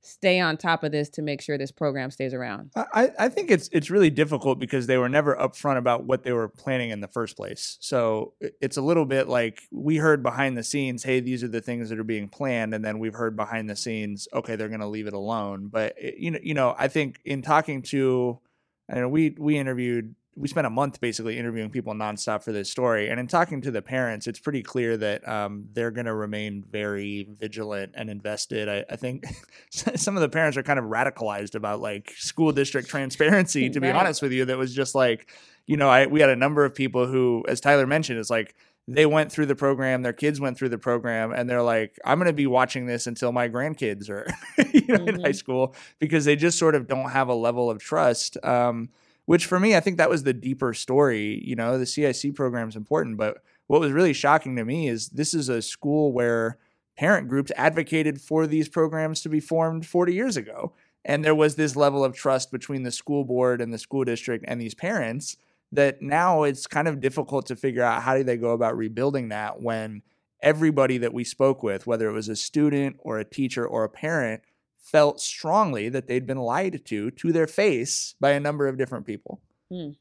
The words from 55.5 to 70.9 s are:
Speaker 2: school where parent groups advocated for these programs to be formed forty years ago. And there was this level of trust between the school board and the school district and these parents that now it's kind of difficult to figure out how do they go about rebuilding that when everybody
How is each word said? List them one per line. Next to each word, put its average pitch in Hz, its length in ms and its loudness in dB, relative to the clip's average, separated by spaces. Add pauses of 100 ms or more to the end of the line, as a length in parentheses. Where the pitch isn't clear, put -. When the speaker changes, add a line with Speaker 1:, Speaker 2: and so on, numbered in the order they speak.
Speaker 2:
school 147 500 0
where 120 460 0 (400)
parent 156 320 2
groups 139 260 -2
advocated 156 640 0
for 160 280 0
these 151 200 0
programs 156 540 -2
to 165 80 -8
be 156 100 0
formed 160 460 -2
forty 175 300 2
years 226 200 -2
ago. 110 380 -8 (320)
And 143 180 0
there 156 120 6
was 151 200 4
this 147 200 0
level 139 280 4
of 131 120 0
trust 131 360 0
between 131 300 -6
the 123 100 -4
school 143 320 -2
board 123 380 2
and 117 100 -4
the 113 60 -6
school 135 260 -2
district 117 440 -2
and 120 120 -4
these 113 160 -6
parents 147 640 -4 (340)
that 139 300 2
now 160 420 2
it's 139 240 -2
kind 151 200 0
of 147 120 -2
difficult 131 460 -2
to 127 100 -8
figure 123 280 -2
out 117 180 2
how 131 160 2
do 135 60 2
they 123 120 0
go 117 160 0
about 117 240 2
rebuilding 120 540 -2
that 107 320 -6
when 110 400 -6 (400)
everybody 143 560 4